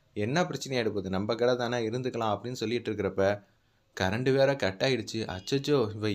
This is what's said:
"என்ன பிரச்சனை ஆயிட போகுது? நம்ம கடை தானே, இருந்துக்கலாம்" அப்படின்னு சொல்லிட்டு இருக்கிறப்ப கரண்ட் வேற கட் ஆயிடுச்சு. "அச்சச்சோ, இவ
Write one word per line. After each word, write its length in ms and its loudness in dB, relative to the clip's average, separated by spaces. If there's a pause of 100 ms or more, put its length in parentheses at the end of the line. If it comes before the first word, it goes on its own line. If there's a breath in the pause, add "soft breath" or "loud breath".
(160)
"என்ன 300 0
பிரச்சனை 300 -6
ஆயிட 140 2
போகுது? 200 -2
நம்ம 260 0
கடை 200 2
தானே, 280 -2
இருந்துக்கலாம்" 500 -2
அப்படின்னு 260 -6
சொல்லிட்டு 300 -2
இருக்கிறப்ப 340 0 (760 soft breath)
கரண்ட் 320 0
வேற 260 6
கட் 280 -2
ஆயிடுச்சு. 440 0
"அச்சச்சோ, 500 0 (140)
இவ 240 -2